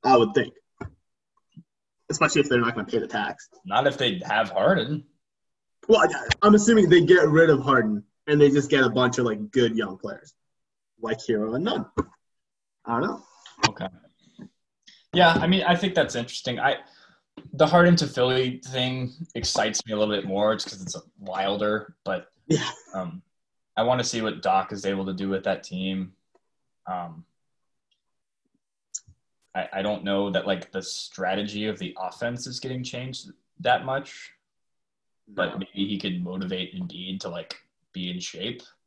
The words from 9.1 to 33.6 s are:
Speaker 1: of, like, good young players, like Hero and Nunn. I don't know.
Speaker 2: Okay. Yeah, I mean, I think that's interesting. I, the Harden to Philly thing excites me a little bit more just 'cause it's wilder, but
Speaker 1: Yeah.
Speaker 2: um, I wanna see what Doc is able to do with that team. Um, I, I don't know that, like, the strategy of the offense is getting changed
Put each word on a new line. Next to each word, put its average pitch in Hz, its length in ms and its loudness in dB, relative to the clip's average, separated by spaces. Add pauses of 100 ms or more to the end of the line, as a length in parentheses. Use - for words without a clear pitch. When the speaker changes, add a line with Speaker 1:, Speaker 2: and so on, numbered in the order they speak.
Speaker 1:
of, 123 60 2
like, 107 260 -4
good 117 260 2
young 98 220 -4
players, - 360 -14 (680)
like 110 260 -4
Hero 110 280 -2
and 147 100 -2
Nunn. 262 220 -4 (960)
I 117 160 -2
don't - 20 -2
know. - 200 -6 (460)
Speaker 2:
Okay. - 180 -6 (1300)
Yeah, 170 200 6
I 165 140 0
mean, 185 160 2
I 175 140 2
think 180 180 -2
that's 139 220 0
interesting. 117 420 -8
I, 135 200 0 (760)
the 151 140 4
Harden 175 300 8
to 156 120 0
Philly 127 580 0
thing 127 460 -4 (240)
excites 110 500 -2
me 110 60 -6
a 107 40 -2
little 107 180 0
bit 98 120 -4
more 104 280 0
just - 140 -8
'cause 95 140 -16
it's 90 140 -12 (220)
wilder, 101 760 -4 (100)
but 92 280 -8 (160)
Speaker 1:
Yeah. - 200 0 (240)
Speaker 2:
um, 90 300 -10 (540)
I 110 80 0
wanna 123 200 0
see 113 180 -4
what 101 200 -6
Doc 95 300 0
is 98 140 -10
able 95 200 -4
to 95 80 -6
do 98 140 -6
with 95 160 -4
that 98 180 -2
team. 95 500 -8 (760)
Um, 85 380 -10 (2250)
I, 92 200 -6
I 98 80 -4
don't 101 220 -4
know 98 260 -2
that, 90 160 -2
like, 92 260 -4
the - 100 -6
strategy 104 840 -6
of 104 120 -6
the 90 220 -10
offense 120 460 -8
is 127 140 -12
getting 127 240 -8
changed 127 460 -12 (300)